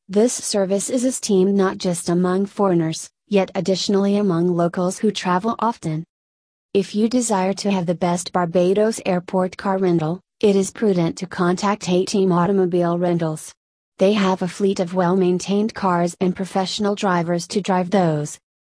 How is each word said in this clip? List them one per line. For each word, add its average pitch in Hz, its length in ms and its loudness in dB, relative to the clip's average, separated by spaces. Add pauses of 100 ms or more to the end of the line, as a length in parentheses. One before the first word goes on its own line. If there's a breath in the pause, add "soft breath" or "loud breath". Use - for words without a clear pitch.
this 208 280 2
service 196 560 -2
is 247 120 0
esteemed 202 520 2
not 196 240 0
just 180 300 -4
among 180 360 0
foreigners, 170 640 -2 (180)
yet 185 280 2
additionally 196 640 0
among 180 380 2
locals 175 440 0
who 214 100 2
travel 190 480 -2
often. 165 460 -4 (720)
If 196 200 0
you 214 160 2
desire 214 440 0
to 196 180 -2
have 180 160 0
the 175 80 0
best 175 380 -2
Barbados 185 680 2
Airport 185 540 -2
car 190 220 -2
rental, 170 400 0 (220)
it 202 140 4
is 190 140 0
prudent 180 480 0
to 185 80 -8
contact 185 640 -2
A-Team 190 420 2
Automobile 175 680 2
Rentals. 170 520 -2 (460)
They 196 160 4
have 190 300 2
a 180 40 -2
fleet 196 320 -2
of 175 140 -2
well-maintained 185 800 2
cars 175 460 0
and 185 160 0
professional 196 580 -2
drivers 175 540 -2
to 208 140 -2
drive 180 280 0
those. 160 480 0 (360)